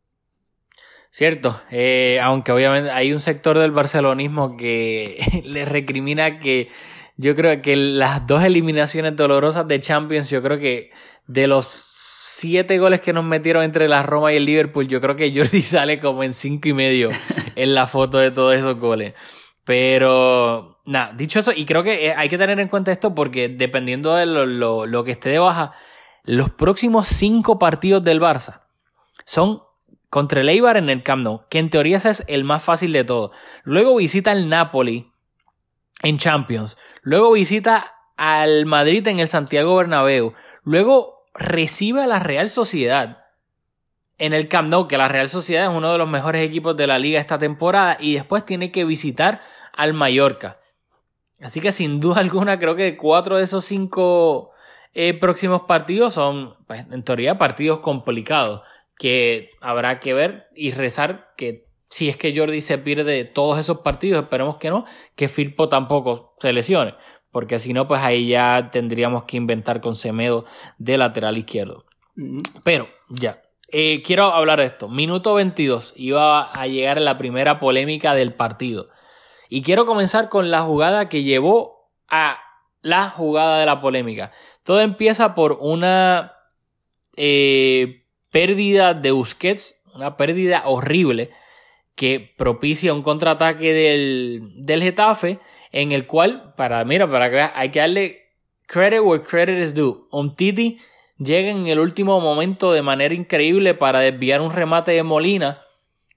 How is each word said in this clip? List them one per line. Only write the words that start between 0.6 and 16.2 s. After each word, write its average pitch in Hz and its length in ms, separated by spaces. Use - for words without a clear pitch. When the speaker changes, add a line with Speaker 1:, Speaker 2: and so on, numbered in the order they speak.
Speaker 1:
Cierto, 135 500
eh, 127 500
aunque 127 300
obviamente 135 400
hay 131 200
un 151 80
sector 151 380
del 160 140
barcelonismo 143 840
que 113 840
<laughs> - 40
le 143 200
recrimina 143 720
que 131 300
yo 139 180
creo 156 260
que 139 140
las 139 520
dos 147 160
eliminaciones 160 720
dolorosas 151 520
de 143 140
Champions, 151 480
yo 135 140
creo 143 160
que 127 320
de 135 200
los 135 380
siete 180 500
goles 185 240
que 175 100
nos 165 140
metieron 160 380
entre 156 260
la 143 140
Roma 151 280
y 151 60
el 143 80
Liverpool, 147 420
yo 131 140
creo 139 160
que 147 180
Jordi 147 260
<laughs> - 20
sale 151 360
como 135 240